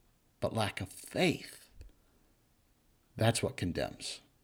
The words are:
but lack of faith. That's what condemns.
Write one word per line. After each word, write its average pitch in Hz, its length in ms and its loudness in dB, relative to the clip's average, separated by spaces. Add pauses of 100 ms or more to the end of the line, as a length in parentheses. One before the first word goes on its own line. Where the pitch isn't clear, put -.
(400)
but - 140 0
lack 104 280 0
of 95 80 -6
faith. - 800 -2 (1500)
That's 110 240 6
what - 160 -2
condemns. - 640 -4 (240)